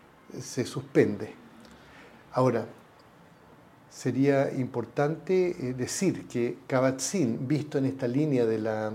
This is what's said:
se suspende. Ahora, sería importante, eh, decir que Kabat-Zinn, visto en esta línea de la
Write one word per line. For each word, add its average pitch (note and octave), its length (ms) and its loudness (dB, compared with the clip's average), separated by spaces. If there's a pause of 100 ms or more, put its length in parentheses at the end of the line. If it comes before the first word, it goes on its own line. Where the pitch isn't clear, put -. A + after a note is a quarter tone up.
(400)
se - 260 -4
suspende. G#2+ 680 0 (1000)
Ahora, B2+ 340 2 (1200)
sería C3+ 640 2
importante, D3 1160 -2
eh, B2+ 40 -4
decir B2 520 -2
que A#2+ 400 -2
Kabat-Zinn, C3 800 0
visto C#3+ 320 -2
en C3+ 80 2
esta B2+ 220 -2
línea C3 360 2
de A2 140 2
la G#2+ 360 -2